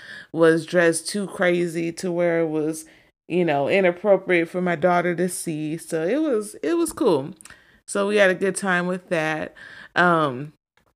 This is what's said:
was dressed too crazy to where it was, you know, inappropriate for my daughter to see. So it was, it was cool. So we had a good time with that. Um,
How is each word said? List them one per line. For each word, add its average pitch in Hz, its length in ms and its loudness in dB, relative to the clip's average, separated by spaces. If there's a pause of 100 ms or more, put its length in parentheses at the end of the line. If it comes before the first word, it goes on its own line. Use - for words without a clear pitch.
(320)
was 160 340 4
dressed 165 420 2
too 202 200 -6
crazy 175 640 -2
to 180 200 -6
where 170 280 0
it 165 80 0
was, 156 380 -4 (420)
you 175 180 0
know, 143 240 0
inappropriate 185 800 2
for 180 140 -4
my 175 120 0
daughter 175 380 2
to 175 160 -2
see. 151 480 -6
So 160 260 -6
it 220 160 0
was, 220 440 -2
it 320 100 -2
was 339 180 -2
cool. 170 440 0 (500)
So 202 220 -2
we 208 80 0
had 196 160 6
a 180 40 -2
good 190 200 -2
time 180 320 -2
with 185 220 -6
that. 156 440 -4 (420)
Um, 151 580 2 (420)